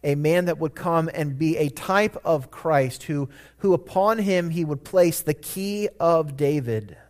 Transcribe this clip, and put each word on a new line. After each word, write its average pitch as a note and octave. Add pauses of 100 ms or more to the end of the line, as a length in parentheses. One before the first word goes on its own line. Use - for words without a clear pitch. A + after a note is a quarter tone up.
a C#3+
man D#3
that D#3+
would D#3
come E3
and C#3+
be D#3+
a D3+
type G3+
of D#3
Christ, C#3
who, C#3+ (280)
who G3
upon G3+
him F#3
he D#3+
would D3
place F3
the D3+
key G3+ (100)
of D#3+
David. B2+ (120)